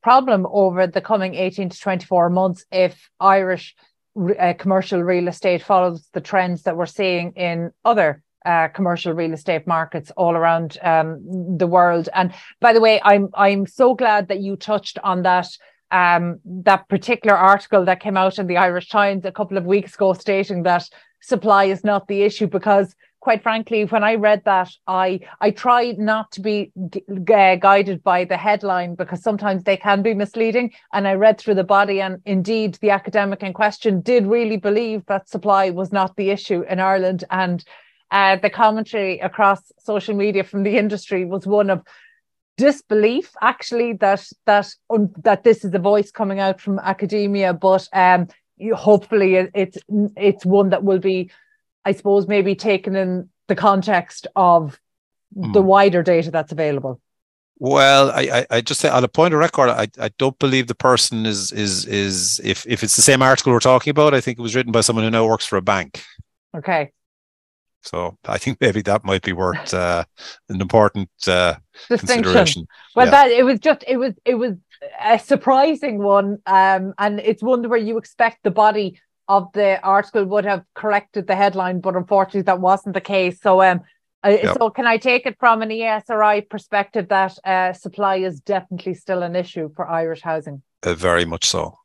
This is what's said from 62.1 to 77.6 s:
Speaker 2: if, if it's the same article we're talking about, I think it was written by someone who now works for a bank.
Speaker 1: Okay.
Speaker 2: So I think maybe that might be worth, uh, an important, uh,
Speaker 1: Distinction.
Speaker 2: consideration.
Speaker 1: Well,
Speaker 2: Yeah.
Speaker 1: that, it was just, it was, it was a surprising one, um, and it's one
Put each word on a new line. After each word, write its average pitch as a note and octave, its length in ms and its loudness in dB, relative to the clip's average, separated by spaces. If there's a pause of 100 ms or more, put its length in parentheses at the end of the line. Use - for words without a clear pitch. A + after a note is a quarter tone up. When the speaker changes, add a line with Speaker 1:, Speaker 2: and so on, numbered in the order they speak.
Speaker 2:
if, - 240 -4
if A#2 160 -4
it's A2 140 -2
the - 60 2
same C3 200 4
article C3 300 4
we're A#2+ 80 4
talking C3 320 2
about, D3 220 4
I C3 60 2
think A#2+ 180 -8
it A#2+ 40 -12
was A2+ 140 -4
written A#2+ 160 -2
by A2+ 80 4
someone A2 240 0
who A2 80 -2
now A2+ 140 2
works A2 200 0
for G#2 120 -2
a F#2 40 -4
bank. F#2+ 400 -4 (540)
Speaker 1:
Okay. D#3 340 -4 (920)
Speaker 2:
So E2+ 420 -10
I G#2 140 -6
think - 220 -6
maybe G#2+ 220 0
that G2+ 220 -2
might F#2+ 180 -4
be G2 100 -4
worth, F2 400 -6
uh, F2 320 -2 (440)
an F#2 120 -6
important, G2 480 2 (200)
uh, F2+ 260 2 (340)
Speaker 1:
Distinction. A#3 360 -2
Speaker 2:
consideration. E3+ 420 2 (300)
Speaker 1:
Well, B3 100 6
Speaker 2:
Yeah. - 60 4
Speaker 1:
that, C#4 180 8
it A#3+ 140 4
was B3 160 2
just, D#4 260 0
it C4 100 -2
was, B3 180 -2 (100)
it B3+ 100 0
was A#3 200 -4 (460)
a A3 200 2
surprising C4+ 800 2
one, G3+ 480 2
um, F#3+ 520 2
and G#3 220 -2
it's A3 240 -2
one A#3+ 240 0